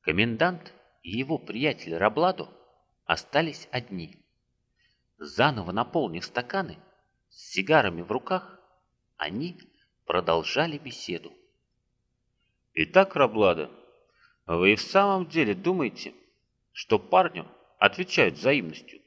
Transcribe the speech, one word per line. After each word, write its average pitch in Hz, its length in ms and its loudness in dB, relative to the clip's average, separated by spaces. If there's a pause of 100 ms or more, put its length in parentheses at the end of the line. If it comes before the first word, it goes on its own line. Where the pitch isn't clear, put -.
Комендант 117 680 -2 (300)
и 92 160 -8
его 135 220 -4
приятель 107 580 -4
Рабладо 110 500 0 (580)
остались 143 680 -2
одни. 98 520 -10 (920)
Заново 92 540 -2
наполнив 123 520 -4
стаканы, - 540 -6 (520)
с - 240 -20
сигарами 95 500 2
в 90 80 -8
руках, - 500 -6 (560)
они 113 400 -8 (480)
продолжали 87 720 0
беседу. - 560 -12 (1400)
«Итак, 180 400 4
Рабладо, 107 560 4 (720)
вы 87 280 4
и - 20 6
в 104 60 -10
самом 190 460 2
деле 147 280 0
думаете, 147 580 -4 (580)
что - 280 0
парню 170 480 0 (320)
отвечают 110 560 2
взаимностью?» 90 720 -2